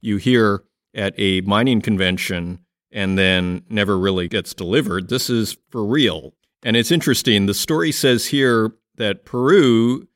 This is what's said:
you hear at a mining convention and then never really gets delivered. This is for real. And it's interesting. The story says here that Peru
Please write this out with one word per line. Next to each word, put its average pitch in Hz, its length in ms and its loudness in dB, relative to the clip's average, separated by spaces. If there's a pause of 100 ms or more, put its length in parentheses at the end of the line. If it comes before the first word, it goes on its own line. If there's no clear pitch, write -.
you 104 160 -2
hear 107 480 2 (300)
at 98 240 -4
a 95 240 0
mining 107 380 2
convention 92 760 -2 (320)
and 95 280 -2
then 92 500 0
never 104 300 0
really 92 300 0
gets - 260 -6
delivered. 95 540 -2
This 123 200 -4
is 113 280 -2 (140)
for 113 140 -6
real. 101 480 -2 (300)
And 117 140 0
it's 117 140 0
interesting. 127 560 2
The 98 80 0
story 160 380 -2
says 123 340 0
here 120 460 0 (240)
that 101 300 -4
Peru 123 880 2